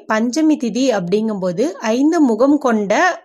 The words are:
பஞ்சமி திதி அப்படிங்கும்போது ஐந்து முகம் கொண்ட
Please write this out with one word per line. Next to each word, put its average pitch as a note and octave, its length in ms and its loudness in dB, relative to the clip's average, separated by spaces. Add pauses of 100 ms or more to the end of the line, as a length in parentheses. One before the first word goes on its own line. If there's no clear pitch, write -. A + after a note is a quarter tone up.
(120)
பஞ்சமி B3+ 540 0
திதி A#3+ 200 -2 (140)
அப்படிங்கும்போது F#3+ 640 -2 (300)
ஐந்து D4+ 240 2 (120)
முகம் C4+ 360 2
கொண்ட G#3 260 0 (320)